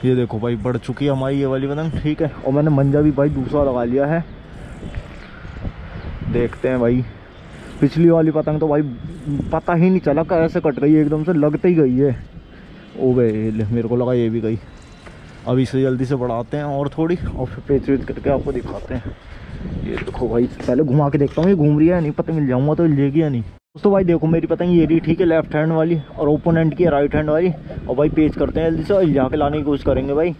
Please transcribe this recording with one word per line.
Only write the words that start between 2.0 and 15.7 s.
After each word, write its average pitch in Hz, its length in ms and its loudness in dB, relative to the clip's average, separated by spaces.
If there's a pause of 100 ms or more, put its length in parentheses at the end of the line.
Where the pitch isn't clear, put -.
है। 160 160 -2
और 131 160 -2
मैंने 151 180 2
मंजा 139 300 4
भी 151 100 4
भाई 139 180 2
दूसरा 143 340 0
लगा 123 200 0
लिया 131 220 0
है। 165 180 -2 (2000)
देखते 120 380 -2
हैं 127 100 0
भाई, 123 240 2 (800)
पिछली 156 280 4
वाली 160 220 4
पतंग 151 280 0
तो 160 80 2
भाई 147 140 2 (720)
पता 165 220 -2
ही 175 160 4
नहीं 190 100 4
चला 151 240 2
कैसे 165 380 0
कट 143 180 0
गई, 147 160 6
एकदम 156 280 2
से 180 120 0
लगते 151 320 2
ही 180 80 4
गई 131 220 4
है। 135 180 2 (840)
ओ 127 140 2
बे 123 160 4 (220)
ले, 110 140 -2
मेरे 117 220 -2
को 120 80 0
लगा 123 180 0
ये 117 160 0
भी 113 120 -2
गई। 110 180 -2 (880)
अब 127 120 2
इसे 131 220 0